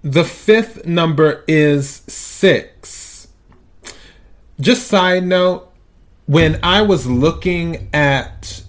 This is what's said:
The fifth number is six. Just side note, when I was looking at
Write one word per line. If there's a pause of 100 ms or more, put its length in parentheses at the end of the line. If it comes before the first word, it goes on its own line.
The
fifth
number
is
six. (1300)
Just
side
note, (540)
when
I
was
looking
at